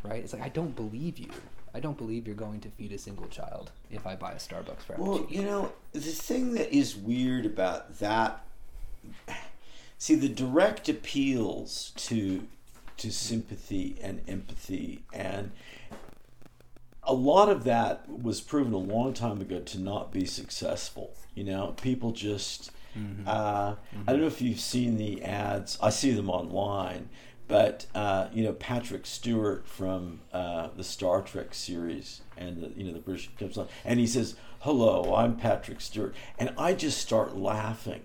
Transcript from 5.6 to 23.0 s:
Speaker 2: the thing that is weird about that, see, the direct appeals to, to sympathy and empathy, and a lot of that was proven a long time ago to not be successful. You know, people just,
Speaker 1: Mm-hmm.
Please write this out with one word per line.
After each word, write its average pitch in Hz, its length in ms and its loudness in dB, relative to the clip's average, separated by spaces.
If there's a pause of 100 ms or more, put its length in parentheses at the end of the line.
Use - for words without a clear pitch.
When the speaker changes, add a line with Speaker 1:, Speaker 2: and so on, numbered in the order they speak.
Speaker 2:
the 151 60 -4
thing 240 540 0
that 156 220 2
is 113 200 4
weird 123 500 2
about 92 540 0
that, 110 440 2 (1600)
see, - 160 6
the 135 140 4
direct 131 600 4
appeals 135 1080 0
to, 98 500 0 (500)
to 110 140 -4
sympathy 98 920 -2
and 98 260 -2
empathy, - 760 -4 (100)
and 98 380 -4 (1500)
a 135 100 4
lot 147 360 8
of 143 160 4
that 117 440 2
was 113 320 -2
proven 139 320 2
a 98 40 2
long 110 360 0
time 110 260 -2
ago 92 200 -4
to 95 200 -8
not 98 320 -4
be - 140 2
successful. - 880 -4 (220)
You 101 80 -4
know, 98 380 -2
people 127 300 2
just, 104 600 -4 (260)
Speaker 1:
Mm-hmm. 101 300 -6